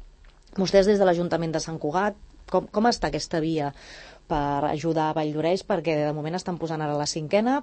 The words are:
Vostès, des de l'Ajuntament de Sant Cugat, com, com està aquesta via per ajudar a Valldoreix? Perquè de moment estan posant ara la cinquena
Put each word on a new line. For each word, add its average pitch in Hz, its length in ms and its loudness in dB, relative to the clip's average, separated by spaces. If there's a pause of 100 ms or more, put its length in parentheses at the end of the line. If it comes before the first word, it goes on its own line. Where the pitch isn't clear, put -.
(560)
Vostès, 190 300 4
des 202 140 4
de 196 60 4
l'Ajuntament 170 460 2
de 160 80 0
Sant 160 200 -6
Cugat, 185 360 -2 (360)
com, 185 180 0
com 214 160 0
està 220 240 0
aquesta 151 320 -4
via 156 300 -2 (580)
per 143 400 0
ajudar 156 400 0
a 156 80 -2
Valldoreix? 156 500 0
Perquè 160 340 0
de 147 160 0
moment 156 200 -4
estan 180 240 -6
posant 160 240 -4
ara 147 120 -2
la 147 120 -2
cinquena 214 540 0